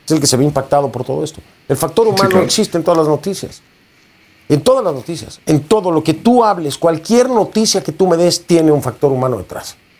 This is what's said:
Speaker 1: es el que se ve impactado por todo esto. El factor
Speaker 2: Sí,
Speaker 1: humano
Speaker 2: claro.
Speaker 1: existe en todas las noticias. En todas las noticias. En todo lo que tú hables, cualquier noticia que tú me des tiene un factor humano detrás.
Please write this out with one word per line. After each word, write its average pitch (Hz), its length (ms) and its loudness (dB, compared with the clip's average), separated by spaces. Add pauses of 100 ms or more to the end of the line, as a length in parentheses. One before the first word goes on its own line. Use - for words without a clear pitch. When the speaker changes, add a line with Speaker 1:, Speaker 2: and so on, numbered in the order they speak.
Speaker 1:
es - 60 -6
el 156 80 2
que 143 80 -2
se 123 100 0
ve 135 80 2
impactado 143 460 0
por 120 140 -8
todo 135 180 -6
esto. - 180 -10 (280)
El 135 80 -2
factor 165 300 0
Speaker 2:
Sí, 214 40 0
Speaker 1:
humano 190 200 0
Speaker 2:
claro. 185 140 2
Speaker 1:
existe 185 320 -2
en 165 60 -2
todas 170 160 2
las 156 80 2
noticias. 156 560 -6 (880)
En 139 140 2
todas 254 200 2
las 175 100 -2
noticias. 143 540 -10
En 156 140 2
todo 180 320 0
lo 156 100 0
que 160 100 -2
tú 233 300 2
hables, 175 340 -2
cualquier 208 540 2
noticia 214 540 0
que 156 80 -6
tú 185 160 0
me 170 80 2
des 175 300 0
tiene 160 260 4
un 139 100 2
factor 127 300 -2
humano 127 260 -2
detrás. - 380 -14 (240)